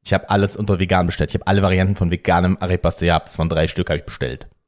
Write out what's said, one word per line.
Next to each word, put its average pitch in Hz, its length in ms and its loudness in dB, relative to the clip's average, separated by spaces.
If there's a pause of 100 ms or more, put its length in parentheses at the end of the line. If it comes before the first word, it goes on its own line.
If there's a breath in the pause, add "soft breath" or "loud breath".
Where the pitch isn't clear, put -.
Ich - 80 -4
hab - 180 -2
alles 101 260 2
unter 101 220 0
vegan 92 280 2
bestellt. 82 240 -2
Ich - 40 -2
hab - 140 -4
alle 98 140 2
Varianten 92 340 2
von 85 160 0
veganem 90 480 2
Arepas, 90 380 -2
die 85 80 -2
ihr 85 80 4
habt. 76 120 0
Das - 140 -8
waren 82 80 0
drei 80 180 0
Stück, - 240 -4
hab 78 60 0
ich - 80 -10
bestellt.“ - 440 -10 (200)